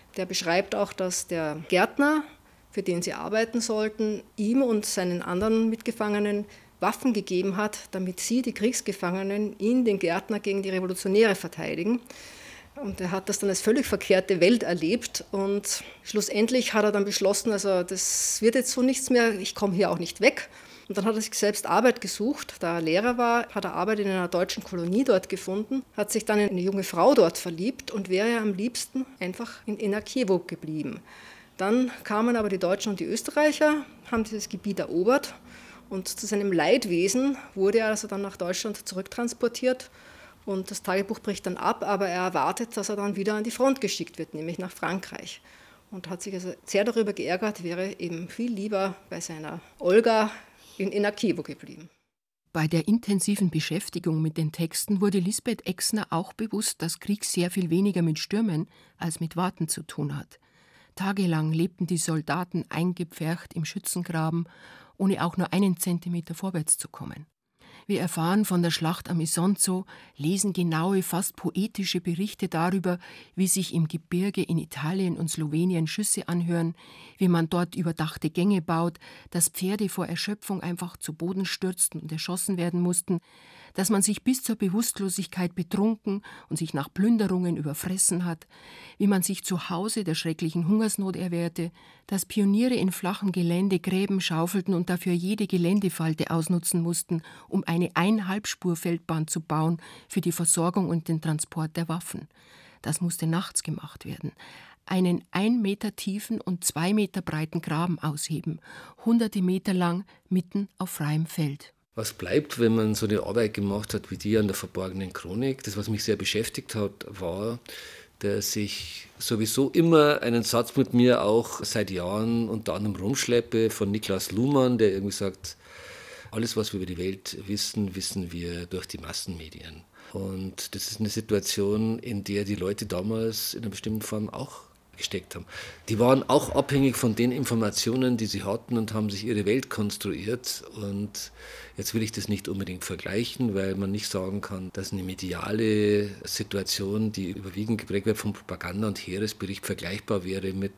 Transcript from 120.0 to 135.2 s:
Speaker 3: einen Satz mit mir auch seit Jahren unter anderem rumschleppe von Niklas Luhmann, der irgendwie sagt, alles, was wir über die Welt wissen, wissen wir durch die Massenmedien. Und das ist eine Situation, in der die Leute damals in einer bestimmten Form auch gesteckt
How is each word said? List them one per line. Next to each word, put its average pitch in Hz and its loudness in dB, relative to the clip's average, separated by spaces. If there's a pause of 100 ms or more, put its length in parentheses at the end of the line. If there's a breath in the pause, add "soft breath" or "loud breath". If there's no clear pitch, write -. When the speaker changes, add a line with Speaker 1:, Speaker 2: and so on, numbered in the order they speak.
Speaker 3:
einen 117 2
Satz 120 2
mit 135 4
mir 123 8
auch 110 2
seit 101 -2
Jahren 107 0
unter 98 -2
anderem 101 -2
rumschleppe 113 2
von 101 -2
Niklas 98 -2
Luhmann, 127 4
der 107 6
irgendwie 98 -2
sagt, - -6 (760 loud breath)
alles, 113 -2
was 107 -2
wir 101 -4
über 92 -4
die 90 -6
Welt 95 -6
wissen, 101 -2
wissen 92 -4
wir 87 -6
durch 90 -6
die - -12
Massenmedien. 80 -10 (300 loud breath)
Und 95 -8
das - -8
ist - -6
eine 107 0
Situation, 107 0
in 104 -6
der 101 -2
die 104 0
Leute 98 -2
damals 110 -2
in - -8
einer 113 -4
bestimmten 107 -4
Form 107 -4
auch - -10 (360)
gesteckt - -6